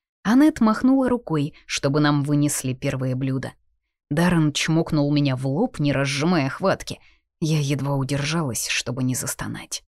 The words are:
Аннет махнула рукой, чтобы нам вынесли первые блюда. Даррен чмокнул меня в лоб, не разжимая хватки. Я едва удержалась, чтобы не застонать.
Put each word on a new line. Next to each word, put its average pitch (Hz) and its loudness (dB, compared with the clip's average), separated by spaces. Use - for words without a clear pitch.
Аннет 285 4
махнула 254 4
рукой, 160 -2
чтобы 143 0
нам 147 2
вынесли 147 0
первые 131 -4
блюда. 131 -4
Даррен 160 2
чмокнул 156 0
меня 143 2
в 131 -4
лоб, 170 -2
не 147 2
разжимая 139 0
хватки. - -4
Я 156 0
едва 139 -2
удержалась, 139 -2
чтобы 123 -4
не 127 0
застонать. - -8